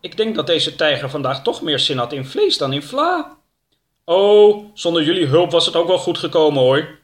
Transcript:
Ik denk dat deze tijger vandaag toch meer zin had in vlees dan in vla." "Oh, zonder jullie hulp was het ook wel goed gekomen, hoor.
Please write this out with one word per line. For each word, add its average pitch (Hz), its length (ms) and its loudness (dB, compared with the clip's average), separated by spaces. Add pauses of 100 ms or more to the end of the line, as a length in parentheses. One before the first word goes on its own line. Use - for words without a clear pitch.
Ik - 160 -16
denk 220 180 -4
dat 208 120 -6
deze 156 300 -2
tijger 139 340 -2
vandaag 139 320 -6
toch - 200 -4
meer 147 160 -4
zin 131 200 -2
had 120 140 -4
in 135 140 -8
vlees 381 320 -2
dan 135 140 -2
in 143 100 -6
vla." 311 540 -4 (680)
"Oh, 208 720 4
zonder 170 280 -2
jullie 170 240 0
hulp 165 240 2
was 170 160 2
het - 100 -2
ook 170 100 2
wel 180 120 2
goed 175 200 -4
gekomen, 151 440 0
hoor. 139 420 0